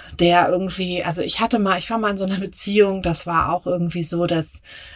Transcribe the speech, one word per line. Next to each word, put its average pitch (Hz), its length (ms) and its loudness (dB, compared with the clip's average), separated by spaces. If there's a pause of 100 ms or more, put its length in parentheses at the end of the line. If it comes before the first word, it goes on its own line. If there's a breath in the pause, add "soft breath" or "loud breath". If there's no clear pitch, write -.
(200 loud breath)
der 175 300 6
irgendwie, 180 540 -2
also 170 180 -2
ich - 180 -2
hatte 226 200 0
mal, 190 180 2
ich 175 120 -4
war 226 80 -2
mal 214 140 0
in 196 60 -4
so 190 80 -2
einer 190 120 -2
Beziehung, 196 680 2
das - 240 -2
war 165 260 0
auch 180 140 -4
irgendwie 170 360 -2
so, 170 220 0
dass, 165 360 0 (340 loud breath)